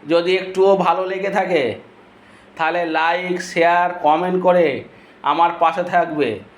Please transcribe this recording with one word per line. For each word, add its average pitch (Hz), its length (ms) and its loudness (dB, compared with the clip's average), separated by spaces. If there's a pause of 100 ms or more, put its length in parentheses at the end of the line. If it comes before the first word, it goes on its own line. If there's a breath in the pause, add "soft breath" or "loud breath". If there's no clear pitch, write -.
(100)
যদি 170 260 2
একটুও 190 420 2
ভালো 180 280 0
লেগে 190 240 -6
থাকে 175 460 -2 (800 loud breath)
তাহলে 170 280 -2
লাইক, 170 560 -2
শেয়ার, 175 520 2
কমেন্ট 180 500 0
করে 170 400 2 (380 loud breath)
আমার 165 380 2
পাশে 170 240 0
থাকবে। 160 560 -2 (180 loud breath)